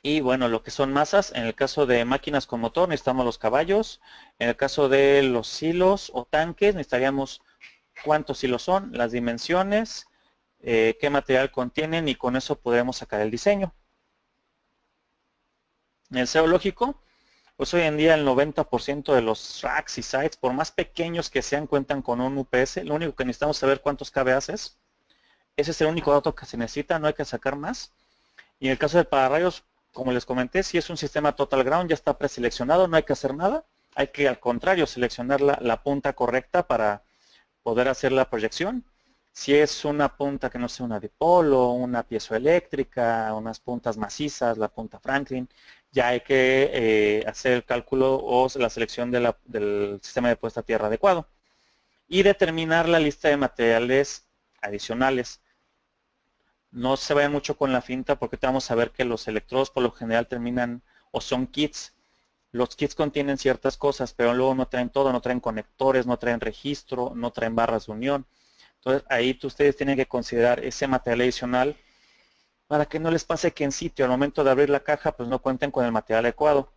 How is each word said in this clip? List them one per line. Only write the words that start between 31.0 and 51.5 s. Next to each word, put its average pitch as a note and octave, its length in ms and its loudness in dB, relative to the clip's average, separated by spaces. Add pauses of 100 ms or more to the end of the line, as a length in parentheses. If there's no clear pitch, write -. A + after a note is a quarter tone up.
Total C3+ 280 2
Ground, E3 260 2
ya D#3+ 60 2
está - 220 -2
preseleccionado, C#3+ 720 0
no E3 100 2
hay D#3 60 4
que - 100 -4
hacer C3+ 200 -4
nada. G3+ 320 -2 (300)
Hay C#3 120 0
que, C#3+ 200 0
al B2 120 0
contrario, D3+ 460 0
seleccionar B2 560 -2
la, C#3+ 200 4
la A#2 200 0
punta C#3+ 320 -2
correcta B2+ 540 0
para G#2+ 340 0 (600)
poder B2 240 2
hacer C3 240 0
la C3 180 2
proyección. E3+ 540 -4 (480)
Si - 240 2
es D3 300 2
una D3 300 0
punta C#3 340 -4
que B2 100 -8
no B2 100 -4
sea - 160 -10
una A2 140 -4
dipolo, C#3+ 720 4
una B2 340 -2
piezoeléctrica, A#2 1300 -2
unas A2+ 260 -8
puntas A#2+ 380 -6
macizas, A#2 600 -4
la G#2+ 100 -2
punta - 320 -12
Franklin, C3+ 480 -4 (440)
ya B2 180 2
hay B2 120 0
que, C3 520 4
eh, A2 540 2
hacer B2+ 260 -2
el B2 100 0
cálculo C3 580 0
o B2 340 2
la A#2+ 140 0
selección A#2+ 420 -4
de B2 100 0
la, A#2 240 0
del G#2 580 -4
sistema A#2+ 260 0
de A2+ 60 4
puesta - 240 -8
a - 40 -10
tierra G#2+ 240 -2
adecuado. E3+ 400 2 (800)